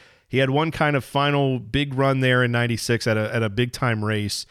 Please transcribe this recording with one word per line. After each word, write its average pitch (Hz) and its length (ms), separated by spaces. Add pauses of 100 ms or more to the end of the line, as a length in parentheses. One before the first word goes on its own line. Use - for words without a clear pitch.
(280)
he 127 120
had 135 100
one 151 220
kind 147 240
of 127 100
final 139 540
big 135 340
run 135 280
there 127 220
in 120 80
ninety-six 120 540
at 110 120
a, 107 180
at 113 80
a 110 60
big 123 240
time 113 300
race. 104 480